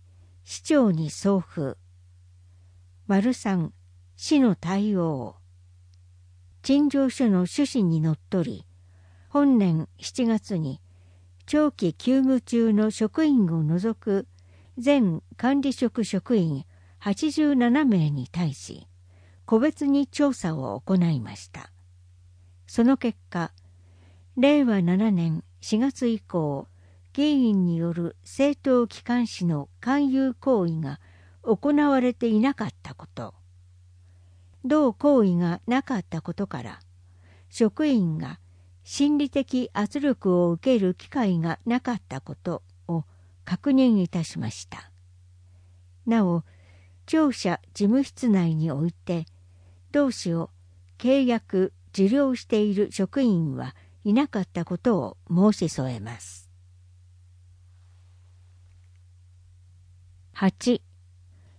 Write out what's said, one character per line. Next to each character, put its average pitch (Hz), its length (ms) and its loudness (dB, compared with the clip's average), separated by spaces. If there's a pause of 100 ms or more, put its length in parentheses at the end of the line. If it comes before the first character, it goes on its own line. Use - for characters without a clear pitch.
(440)
市 - 200 -16
長 262 280 4
に 156 180 -2
送 196 300 0
付。 143 380 -8 (1300)
丸 208 260 2
三、 185 380 -4 (460)
市 294 240 2
の 220 160 4
対 196 400 -2
応。 147 400 -4 (1300)
陳 285 240 2
情 269 220 0
書 262 140 -2
の 185 200 2
趣 277 320 -2
旨 208 100 0
に 160 140 0
の 160 120 0
っ - 60 -8 (120)
と 185 100 0
り、 113 240 -8 (640)
本 277 300 4
年 165 280 0 (120)
七 - 260 -4
月 214 320 -2
に 147 240 -6 (640)
長 302 240 2
期 175 240 -4
休 262 280 0
務 262 200 2
中 226 320 0
の 214 160 2
職 220 340 -2
員 262 300 4
を 160 100 0
除 180 300 0
く 196 320 -2 (540)
全 233 420 2 (160)
管 269 240 0
理 269 120 -2
職 233 300 -2
職 202 320 -2
員 156 300 0 (320)
八 208 320 -4
十 294 240 2
七 254 320 2
名 175 240 2
に 139 180 -6
対 160 280 -4
し、 - 320 -20 (580)
個 220 140 2
別 302 260 0
に 277 220 2
調 285 260 0
査 160 220 -4
を 123 280 -8
行 190 120 0
い 165 240 2
ま 104 160 -12
し - 160 -20
た。 - 200 -20 (920)
そ - 180 0
の 262 140 4
結 - 220 -4 (100)
果、 175 220 -6 (840)
令 285 280 4
和 208 180 2
七 185 300 2
年 165 320 -2 (180)
四 - 160 -2
月 254 300 -2
以 226 120 -2
降、 147 480 -4 (460)
議 285 120 0
員 226 420 2
に 170 100 0
よ 170 160 -2
る 170 300 -6
政 285 360 -2
党 247 280 2
機 - 160 -16
関 240 240 -2
紙 - 200 -4
の 147 220 -2 (120)
勧 277 280 0
誘 262 240 0
行 214 340 0
為 160 120 -4
が 139 200 -8 (440)
行 277 320 0
わ 285 260 2
れ 247 140 0
て 233 120 -4
い 214 120 2
な 269 160 0
か 208 100 -6
っ - 40 -6 (120)
た - 140 -16
こ - 180 -20
と、 117 220 -14 (1300)
同 285 260 2
行 277 300 4
為 185 120 2
が 175 320 0
な 254 160 0
か 233 160 -4
っ - 40 -8
た 160 200 -8
こ 175 100 -8
と 202 140 -6
か 123 160 -12
ら、 - 160 -16 (720)
職 247 360 0
員 185 320 2
が 156 220 -10 (440)
心 285 360 0
理 285 100 -2
的 254 440 -4
圧 208 260 -4
力 196 420 2
を 175 80 4
受 226 300 0
け 196 40 -2
る 180 120 0
機 - 120 -20
会 196 300 0
が 165 300 -4
な 240 120 0
か 247 140 -6
っ 196 160 -6
た 135 100 -10
こ - 140 -16
と - 300 -8 (240)
を 165 160 -4 (400)
確 - 260 -6
認 254 320 4
い 170 80 -2
た 165 140 -4
し - 160 -10
ま 113 100 -4
し - 180 -14
た。 - 220 -18 (1200)
な 226 180 2
お、 170 180 0 (600)
庁 311 260 2
舎 - 300 -4 (140)
事 208 80 -2
務 247 200 2
室 - 240 -6
内 175 280 2
に 156 160 -2
お 147 160 -2
い 170 40 -4
て、 170 360 -6 (640)
同 285 180 2
氏 180 240 -6
を 165 160 -4 (480)
契 262 300 2
約、 196 440 -2 (180)
受 196 200 2
領 269 260 2
し - 80 -10
て 214 160 0
い 208 140 0
る 202 180 0
職 202 300 -2
員 165 340 2
は 127 200 -10 (280)
い 208 100 0
な 285 140 2
か 202 140 -4
っ 175 60 -4
た 170 180 -6
こ 180 140 -6
と 226 180 2
を 110 200 -6 (120)
申 190 240 4
し 165 160 -2
添 131 240 -6
え 110 60 -10
ま 113 200 -14
す。 - 300 -20 (3750)
八、 - 480 0 (760)